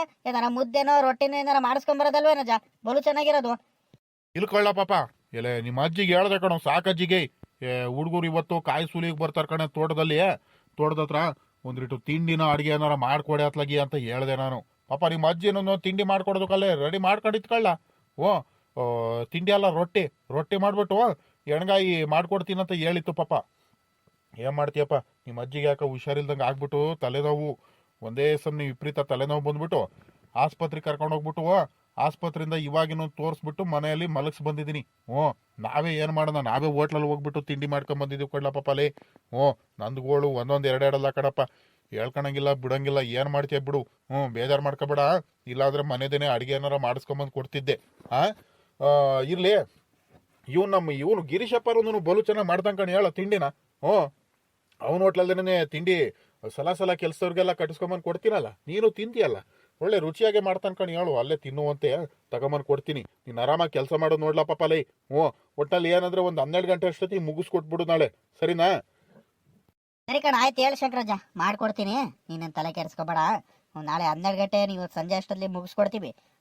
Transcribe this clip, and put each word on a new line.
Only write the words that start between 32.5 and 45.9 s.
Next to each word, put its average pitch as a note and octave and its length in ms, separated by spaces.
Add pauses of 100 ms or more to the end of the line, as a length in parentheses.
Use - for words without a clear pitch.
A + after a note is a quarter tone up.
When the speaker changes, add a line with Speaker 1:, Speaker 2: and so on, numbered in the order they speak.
Speaker 2:
ಇವಾಗಿನೂ D#3+ 540
ತೋರಿಸ್ಬಿಟ್ಟು D#3 580
ಮನೆಯಲ್ಲಿ D#3 420
ಮಲಗಿಸಿ D3+ 360
ಬಂದಿದ್ದೀನಿ. D3+ 360
ಹ್ಞೂ, C3+ 580 (220)
ನಾವೇ D3 340
ಏನ್ D#3 180
ಮಾಡೋಣ, D#3 260
ನಾವೇ C3 300
ಹೋಟ್ಲಲ್ಲಿ D3+ 400
ಹೋಗ್ಬಿಟ್ಟು D3 340
ತಿಂಡಿ C#3+ 260
ಮಾಡ್ಕೊಂಡ್ C#3+ 340
ಬಂದಿದ್ದೀವಿ C#3 280
ಕೊಡ್ಲಾ C#3+ 200
ಪಾಪ C#3 200
ಅಲ್ಲಿ. C#3 200
ಹ್ಞೂ, - 680 (200)
ನಂದುಗೋಳು C3+ 500
ಒಂದೊಂದ್ C3+ 380
ಎರಡೆರಡಲ್ಲ C3+ 420
ಕಣಪ್ಪ, C#3 320 (500)
ಹೇಳ್ಕೊಳಂಗಿಲ್ಲ C#3 640
ಬಿಡಂಗಿಲ್ಲ, C#3 440
ಏನ್ C3 320
ಮಾಡ್ತೀಯ C#3+ 300
ಬಿಡು. C#3 220
ಹ್ಞೂ, C3 520
ಬೇಜಾರ್ C3 280
ಮಾಡ್ಕೊಬೇಡ, C#3+ 380 (480)
ಇಲ್ಲಾಂದ್ರೆ C3+ 360
ಮನೆದೇನೆ C#3+ 440